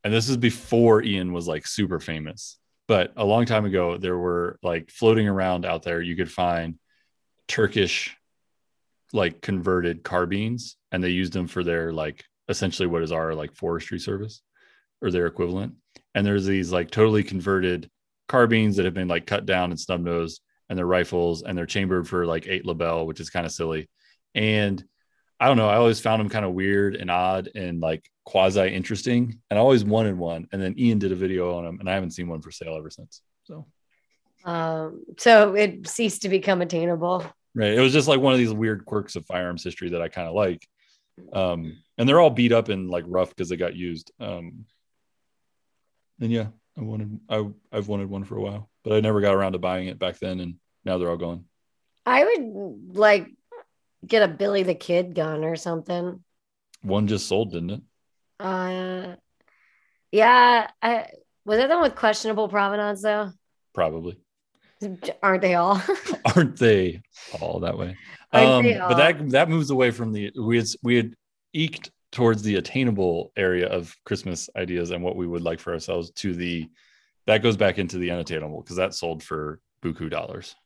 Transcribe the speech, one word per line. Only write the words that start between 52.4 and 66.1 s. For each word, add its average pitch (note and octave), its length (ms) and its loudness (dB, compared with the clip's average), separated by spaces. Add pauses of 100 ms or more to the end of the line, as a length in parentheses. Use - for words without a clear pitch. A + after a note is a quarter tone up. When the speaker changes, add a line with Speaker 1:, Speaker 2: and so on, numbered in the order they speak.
Speaker 2:
like, G#3 300 6 (800)
get A3 160 4
a F#3 60 4
Billy G3 340 0
the F3+ 120 0
Kid F3+ 400 -2
gun D#3 300 -4
or E3 120 -4
something. F3 680 -8 (580)
Speaker 1:
One G2+ 240 0
just G#2 200 -2
sold, G2 260 -2
didn't F2 180 -6
it? A#2 120 -10 (560)
Speaker 2:
Uh, F#3 800 -6 (920)
yeah. A#3+ 600 6 (100)
I, A#3 300 -2 (340)
was G#3+ 140 2
that C4+ 100 2
the E4 60 4
one F4 80 2
with C#4 140 0
questionable G#3+ 520 0
provenance, G3+ 540 -2
though? G#3 300 -2 (420)
Speaker 1:
Probably. E2 420 -2 (1080)
Speaker 2:
Aren't F#3+ 200 2
they F3+ 140 4
all? F#3 220 4 (280)
<laughs> - 280 -2